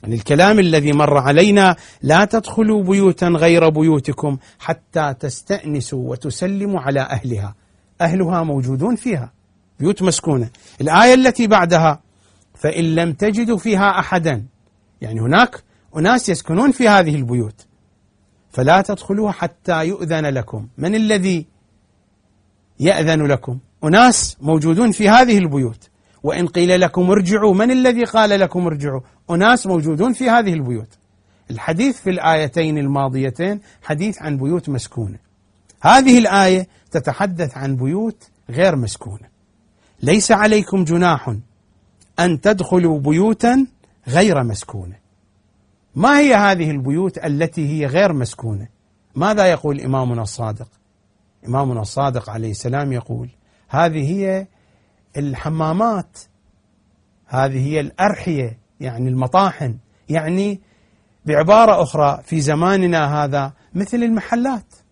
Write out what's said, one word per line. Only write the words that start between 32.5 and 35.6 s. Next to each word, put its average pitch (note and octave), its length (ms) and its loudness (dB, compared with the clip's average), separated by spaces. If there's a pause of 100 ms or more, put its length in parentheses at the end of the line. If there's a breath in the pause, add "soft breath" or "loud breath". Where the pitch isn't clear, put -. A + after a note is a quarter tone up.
الماضيتين C#3 800 -4 (240 soft breath)
حديث E3+ 380 -6
عن D3+ 160 -6
بيوت D3+ 320 -4
مسكونة، A#2+ 480 -8 (640)